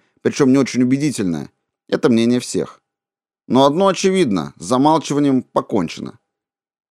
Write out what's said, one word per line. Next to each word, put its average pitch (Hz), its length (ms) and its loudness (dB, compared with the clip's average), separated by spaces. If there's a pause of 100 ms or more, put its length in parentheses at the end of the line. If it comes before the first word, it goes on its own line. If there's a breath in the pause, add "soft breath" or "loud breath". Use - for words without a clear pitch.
(220)
причём 131 280 2
не 135 80 4
очень 127 240 0
убедительная. 123 680 -2 (380)
Это - 200 -2
мнение 117 320 2
всех. - 420 -8 (640)
Но 131 180 4
одно 160 220 2
очевидно, 160 720 0
с 82 60 -16
замалчиванием 135 760 0
покончено. 90 760 -6 (720)